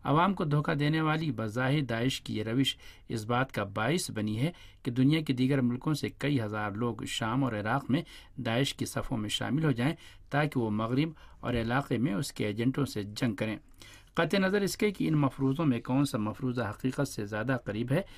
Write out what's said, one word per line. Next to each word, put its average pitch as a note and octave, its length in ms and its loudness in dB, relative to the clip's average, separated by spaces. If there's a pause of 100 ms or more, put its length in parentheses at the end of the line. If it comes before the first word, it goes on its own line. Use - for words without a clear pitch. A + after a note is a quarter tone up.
عوام F3 300 4
کو F3+ 100 -2
دھوکہ D3+ 300 2
دینے D3+ 280 2
والی D#3 300 2
بظاہر A#2+ 500 0
داعش A#2+ 400 0
کی A2 160 -6
یہ G#2+ 60 -2
روش B2 340 2 (300)
اس A2 180 -4
بات B2 260 0
کا G#2+ 120 -2
باعث A2 480 -2
بنی G#2+ 280 -2
ہے D#3 120 2 (320)
کہ C3+ 80 -2
دنیا C#3 300 4
کے D3+ 120 0
دیگر C3 280 2
ملکوں B2 320 0
سے A2+ 160 -2
کئی C3+ 320 0
ہزار G#2 300 -2
لوگ A2+ 340 -2
شام A#2 380 0
اور A#2+ 100 0
عراق A2 380 0
میں D3 100 4 (340)
داعش A#2+ 380 0
کی A#2 120 -4
صفوں - 320 -4
میں G#2 120 -2
شامل A2+ 340 -2
ہو D3+ 80 4
جائیں C3 240 2 (340)
تاکہ C#3+ 300 0
وہ A2+ 100 2
مغرب A#2+ 400 0 (300)
اور A#2+ 140 -2
علاقے A#2+ 440 0
میں D3 160 0
اس F3 200 -4
کے A2+ 120 -2
ایجنٹوں A#2+ 400 0
سے G#2 180 -4
جنگ G#2 320 -2
کریں۔ A2 220 -4 (560)
قطع E3+ 240 2
نظر F#3+ 240 2
اس F#3 160 -2
کے G#3+ 140 2
کہ D#3 160 -2
ان D#3+ 60 2
مفروضوں C#3 520 2
میں A#2+ 160 2
کون C#3 240 2
سا B2+ 120 -2
مفروضہ A#2+ 440 -2
حقیقت B2+ 460 -2
سے - 180 -6
زیادہ A2 400 -2
قریب A#2 260 -2
ہے، E3+ 100 2 (160)